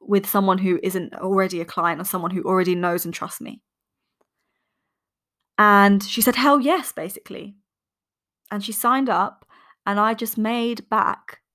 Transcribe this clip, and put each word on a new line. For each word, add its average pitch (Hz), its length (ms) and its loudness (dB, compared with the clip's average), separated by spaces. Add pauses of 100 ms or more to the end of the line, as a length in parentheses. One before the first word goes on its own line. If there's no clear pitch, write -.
with 202 280 0
someone 190 300 2
who 185 240 0
isn't 185 320 -4
already 190 460 -2
a 165 40 -8
client 165 360 -4
or 180 40 -10
someone 175 260 -6
who 185 140 -4
already 185 300 0
knows 175 300 -2
and 170 80 -6
trusts - 280 -12
me. - 220 -16 (2000)
And 202 440 6
she - 180 -6
said, 240 140 2
"Hell 285 260 4
yes," 294 300 0
basically. - 640 -12 (960)
And 202 140 -6
she 226 80 -8
signed 254 360 0
up 190 380 -2 (380)
and 202 140 -2
I 220 160 2
just 226 240 -6
made 233 500 -2
back - 520 -2 (140)